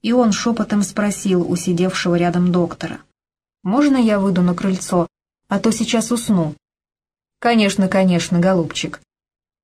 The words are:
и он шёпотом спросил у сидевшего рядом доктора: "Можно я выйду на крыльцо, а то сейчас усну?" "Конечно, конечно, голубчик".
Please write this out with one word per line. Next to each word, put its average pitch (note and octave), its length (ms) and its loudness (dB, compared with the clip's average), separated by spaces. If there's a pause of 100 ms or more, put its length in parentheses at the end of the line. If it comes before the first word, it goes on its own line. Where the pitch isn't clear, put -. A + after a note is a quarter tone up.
и A3 100 -2
он A#3+ 200 4
шёпотом G#3 500 -2
спросил G3 680 -2
у F3+ 60 0
сидевшего F3+ 600 -2
рядом F3 340 2
доктора: E3+ 480 -2 (640)
"Можно C4+ 340 2
я A3 220 2
выйду F#3+ 240 0
на F3+ 100 2
крыльцо, F3+ 540 -2 (400)
а G3+ 140 -2
то A3+ 100 2
сейчас A3+ 400 -2
усну?" F#3 460 0 (800)
"Конечно, G#3 480 2
конечно, F3+ 540 2
голубчик". E3+ 600 -2 (640)